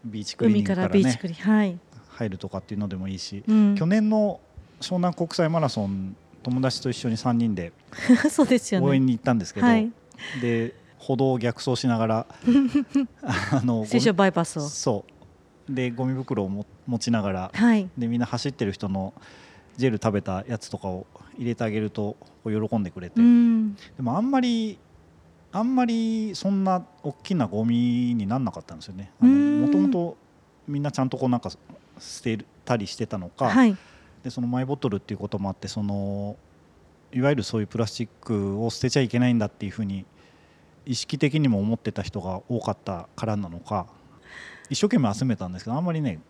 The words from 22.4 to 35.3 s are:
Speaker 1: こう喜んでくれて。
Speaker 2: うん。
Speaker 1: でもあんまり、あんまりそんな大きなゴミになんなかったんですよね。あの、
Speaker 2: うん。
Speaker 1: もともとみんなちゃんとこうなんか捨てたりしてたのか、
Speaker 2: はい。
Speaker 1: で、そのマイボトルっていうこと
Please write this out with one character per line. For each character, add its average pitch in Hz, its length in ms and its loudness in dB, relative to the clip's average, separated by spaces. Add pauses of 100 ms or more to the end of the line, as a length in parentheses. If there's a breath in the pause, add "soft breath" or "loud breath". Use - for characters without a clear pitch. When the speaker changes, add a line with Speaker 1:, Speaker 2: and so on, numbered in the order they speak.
Speaker 1:
こ 110 60 -4
う 107 180 -2
喜 117 80 -2
ん 104 60 0
で 92 80 -4
く - 100 -12
れ - 100 -12
て。 233 100 -2
Speaker 2:
う - 20 6
ん。 233 520 4
Speaker 1:
で - 280 -14
も 123 140 0
あ 196 40 0
ん 254 100 -2
ま 269 100 2
り、 226 380 -2 (720)
あ 190 80 -2
ん 247 140 0
ま 254 100 4
り 226 500 -2
そ - 160 -2
ん 196 140 2
な 180 200 2 (180)
大 151 100 -6 (100)
き - 120 -4
な 139 120 2
ゴ 104 180 -2
ミ 120 500 2
に 104 120 -2
な 117 120 0
ん 135 60 -2
な - 80 -4
か 85 80 -12
っ - 40 -20
た 85 100 -16
ん 78 40 -16
で - 60 -18
す - 40 -16
よ 95 60 -14
ね。 98 260 -14
あ 240 60 8
の、 262 40 10
Speaker 2:
う 269 40 8
ん。 294 280 4
Speaker 1:
も 285 60 2
と 285 100 4
も 294 100 4
と 175 280 -2 (500)
み 143 140 -4
ん - 20 -4
な 143 80 -2
ち - 80 -6
ゃ 131 60 2
ん 131 40 -2
と 127 100 -6
こ 131 80 0
う - 20 2
な 123 100 2
ん - 20 -2
か 92 100 -8 (480)
捨 - 240 -16
て 113 160 -2 (260)
た 123 120 2
り 101 100 -4
し - 100 -12
て 110 100 -4
た 104 120 -8
の 90 100 -8
か、 127 200 -2
Speaker 2:
は 247 180 6
い。 196 100 2 (460 soft breath)
Speaker 1:
で、 127 80 -8
そ 127 100 -8
の 120 60 -2
マ 123 160 0
イ - 20 0
ボ 139 120 -4
ト 135 120 -2
ル 101 80 0
っ 92 40 -4
て - 140 -8
い - 20 -8
う - 20 -12
こ 101 100 -8
と 104 100 -6